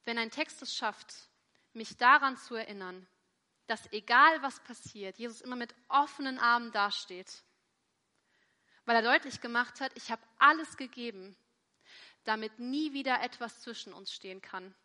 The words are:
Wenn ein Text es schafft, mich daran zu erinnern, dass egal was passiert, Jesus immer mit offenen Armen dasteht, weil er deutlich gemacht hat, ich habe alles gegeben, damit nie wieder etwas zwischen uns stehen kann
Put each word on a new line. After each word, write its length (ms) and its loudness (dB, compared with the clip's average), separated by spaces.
Wenn 80 -2
ein 120 -4
Text 320 -6
es 120 -10
schafft, 540 -8
mich 240 -14
daran 400 6
zu 200 -14
erinnern, 500 -12
dass 260 -4
egal 500 6
was 220 -6
passiert, 540 -14
Jesus 220 -10
immer 140 -10
mit 180 -8
offenen 500 0
Armen 340 2
dasteht, 720 -4
weil 100 4
er 60 6
deutlich 380 2
gemacht 400 -4
hat, 160 -6
ich 140 -12
habe 160 -8
alles 380 6
gegeben, 600 -12
damit 340 -4
nie 340 -4
wieder 300 -2
etwas 380 -10
zwischen 320 -14
uns 200 -14
stehen 280 -14
kann 340 -14